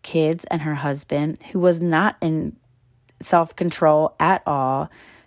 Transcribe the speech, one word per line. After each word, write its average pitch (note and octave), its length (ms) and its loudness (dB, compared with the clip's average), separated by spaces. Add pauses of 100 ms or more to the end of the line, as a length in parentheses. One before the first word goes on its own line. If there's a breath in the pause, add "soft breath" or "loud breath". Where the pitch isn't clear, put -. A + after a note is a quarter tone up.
kids D#3+ 440 0
and D#3+ 160 -4
her D3+ 140 -4
husband, C#3+ 640 -4 (120)
who F#3 80 -2
was F3 200 4
not F3 400 0
in D#3+ 360 -2 (640)
self-control D#3+ 1000 2
at F3+ 280 2
all, C#3 440 -2 (360 soft breath)